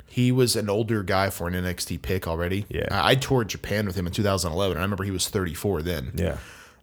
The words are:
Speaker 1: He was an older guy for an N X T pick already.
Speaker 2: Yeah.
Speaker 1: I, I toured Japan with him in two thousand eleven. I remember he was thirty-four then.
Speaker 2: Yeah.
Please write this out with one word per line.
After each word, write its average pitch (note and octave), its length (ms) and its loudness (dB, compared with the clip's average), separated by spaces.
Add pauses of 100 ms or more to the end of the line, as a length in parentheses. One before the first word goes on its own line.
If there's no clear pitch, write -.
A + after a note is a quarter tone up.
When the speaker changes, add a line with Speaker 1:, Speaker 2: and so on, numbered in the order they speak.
Speaker 1:
He B2 240 2
was B2 240 4
an G#2+ 140 0
older G#2+ 340 0
guy F#2+ 280 4
for F2 180 -4
an F2+ 60 -2
N F2+ 100 -2
X F2+ 180 -4
T F2+ 140 -4
pick - 320 -2
already. F2 400 -2
Speaker 2:
Yeah. - 220 -2
Speaker 1:
I, G2 200 4
I C3+ 40 8
toured C3 340 2
Japan G#2 380 -2
with F#2 100 -4
him F2 100 0
in F2 60 -4
two A2 100 0
thousand F#2+ 300 2
eleven. F2+ 240 0
I D#2+ 60 -2
remember G2 200 -2
he G2 80 -4
was F2+ 160 -2
thirty-four F2+ 540 -2
then. D#2+ 340 -4
Speaker 2:
Yeah. D#2+ 220 0 (460)